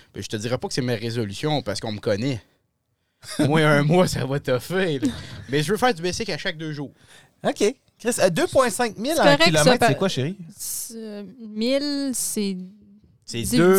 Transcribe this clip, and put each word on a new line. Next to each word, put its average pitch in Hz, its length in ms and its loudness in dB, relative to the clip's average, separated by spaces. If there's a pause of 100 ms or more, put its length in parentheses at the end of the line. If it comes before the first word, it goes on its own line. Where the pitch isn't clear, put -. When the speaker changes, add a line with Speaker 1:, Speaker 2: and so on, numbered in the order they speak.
(140)
Speaker 1:
ben, 98 80 -10
je - 60 -10
te 113 80 -4
dirais 117 220 -2
pas 202 100 -8
que - 60 -8
c'est 131 80 -2
ma 123 120 -2
résolution, 117 680 -4
parce 101 180 -6
qu'on 113 120 -6
me 107 80 -8
connaît. 113 400 0 (1000)
Moi, 160 220 4
un 151 220 6
<laughs> - 20 2
mois, 175 220 6
ça - 200 -2
va 139 140 -2
toffer, 156 580 0
là. - 100 0 (400)
Mais 143 140 2
je 151 100 -2
veux 208 60 2
faire 247 160 2
du 160 80 -10
bicycle 180 300 -4
à 151 60 -6
chaque 170 200 -6
deux 156 140 -8
jours. 143 200 -10 (500)
Speaker 2:
OK. 220 220 0 (340)
Chris, - 200 -2
euh, 190 100 6
deux 208 200 2
point 254 220 4
cinq 226 280 -2
mille 254 160 -2
Speaker 3:
C'est 294 60 2
Speaker 2:
en 214 40 4
Speaker 3:
correct, 285 200 4
Speaker 2:
kilomètres, 156 200 4
Speaker 3:
ça, 262 80 2
Speaker 2:
c'est 247 60 2
Speaker 3:
pa- 226 160 4
Speaker 2:
quoi, 190 140 0
chérie ? 151 280 -4 (200)
Speaker 3:
C'est, - 400 -10
euh, 214 260 -12 (180)
mille, 269 720 -2
c'est 202 440 -2 (680)
Speaker 1:
C'est 120 180 -6
Speaker 3:
di-, 208 140 0
Speaker 1:
deux. 190 220 8